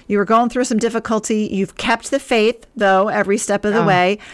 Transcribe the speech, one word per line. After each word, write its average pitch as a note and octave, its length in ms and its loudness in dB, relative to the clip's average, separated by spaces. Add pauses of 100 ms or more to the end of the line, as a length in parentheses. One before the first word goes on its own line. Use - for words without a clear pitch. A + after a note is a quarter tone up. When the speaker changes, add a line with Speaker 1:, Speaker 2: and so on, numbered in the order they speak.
Speaker 1:
you G3+ 100 0
were G3+ 60 2
going A#3 240 2
through B3 160 -2
some A#3 140 0
difficulty. A3 720 -2
You've F#3+ 240 -4
kept - 340 -4
the C#4 80 -2
faith, A#3 480 0 (120)
though, G3+ 320 2
every G3 280 0
step G3+ 280 -4
of G#3 80 0
the A3+ 100 2
Speaker 2:
Oh, - 20 0
Speaker 1:
way. F#3+ 340 2 (140)